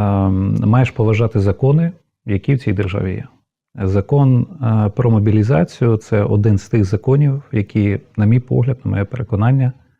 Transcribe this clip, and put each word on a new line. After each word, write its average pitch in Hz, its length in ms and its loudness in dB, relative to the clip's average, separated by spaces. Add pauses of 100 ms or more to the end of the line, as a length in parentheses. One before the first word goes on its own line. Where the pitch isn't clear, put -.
(640)
маєш 123 260 2
поважати 110 480 0
закони, 139 520 0 (340)
які 104 300 -2
в 123 40 -4
цій 104 140 -2
державі 95 400 -4
є. - 140 -12 (480)
Закон, 120 640 0
е, 110 480 -2
про 120 220 0
мобілізацію — 110 840 0
це 104 260 -2
один 104 340 0
з - 120 -10
тих 107 160 0
законів, 139 680 0
які, 101 480 -2 (180)
на 107 80 0
мій 120 140 4
погляд, 127 440 -2
на 104 80 -4
моє 101 140 -2
переконання, 123 680 -2 (260)